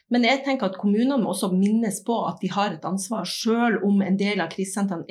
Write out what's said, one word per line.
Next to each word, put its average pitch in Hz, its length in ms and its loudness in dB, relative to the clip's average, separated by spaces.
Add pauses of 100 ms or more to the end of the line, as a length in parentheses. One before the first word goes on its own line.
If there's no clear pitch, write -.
Men 240 140 2
jeg 262 220 4
tenker 254 260 0
at - 80 -12
kommunene 233 420 2
må 180 140 0
også 190 160 -2
minnes 208 560 2
på 233 80 0 (100)
at - 160 -6
de 185 80 -2
har 202 240 -2
et 151 140 -12
ansvar, 190 400 -4
selv 233 580 0
om 202 160 4
en 190 160 2
del 202 240 0
av 165 80 -2
krisesentrene 190 600 -4